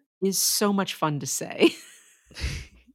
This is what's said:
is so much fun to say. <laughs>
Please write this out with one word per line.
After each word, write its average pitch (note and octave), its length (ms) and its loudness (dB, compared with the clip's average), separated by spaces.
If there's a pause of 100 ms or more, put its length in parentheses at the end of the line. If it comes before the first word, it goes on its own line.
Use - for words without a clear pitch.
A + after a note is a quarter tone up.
(220)
is F#3+ 160 0
so - 340 2
much G3 220 0
fun D3+ 260 0
to C3+ 60 -6
say. - 520 2
<laughs> - 60 -20 (1120)